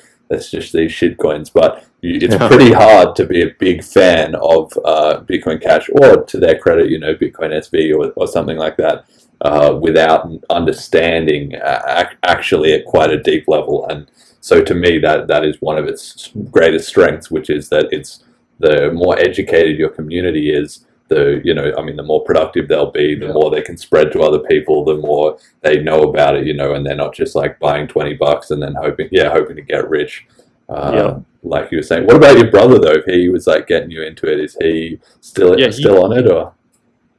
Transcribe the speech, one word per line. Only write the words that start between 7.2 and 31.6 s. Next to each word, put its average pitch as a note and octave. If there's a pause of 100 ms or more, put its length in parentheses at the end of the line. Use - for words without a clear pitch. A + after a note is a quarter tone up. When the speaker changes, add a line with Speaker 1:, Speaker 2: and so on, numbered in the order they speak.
Speaker 1:
S D#2
V D#2
or, D2+
or -
something D#2+
like D#2
that, D#2 (360)
uh, D2
without D#2+ (200)
understanding, D#2+
uh, C#2
ac-, -
actually E2+
at D2+
quite D#2
a D2+
deep D#2
level. D2
And D2 (300)
so E2+
to -
me, F2
that, D2+
that D#2
is D2+
one D#2
of D2+
its - (200)
greatest D#2+
strengths, D#2+
which D2+
is D2
that D2+
it's, - (360)
the D2+
more E2+
educated E2+
your D#2
community D#2
is, D2 (220)
the, C#2+
you E2+
know, D2
I D2+
mean, D2
the D2
more D#2
productive D#2
they'll D2
be, D2+
the D2
Speaker 2:
Yeah. D2+
Speaker 1:
more D2+
they D2+
can E2+
spread D2+
to D#2+
other D2+
people, D2+
the D2+
more D2+ (240)
they D2+
know D#2
about D2
it, C#2
you D2
know, C#2
and C#2+
they're C#2+
not D2
just, -
like, D2
buying D2
twenty D2
bucks C#2+
and D2
then C#2+
hoping, D2+
yeah, D#2+
hoping D#2
to D2+
get D2
rich. D2+ (440)
Uh, C#2+
Speaker 2:
Yeah. G#2 (240)
Speaker 1:
like -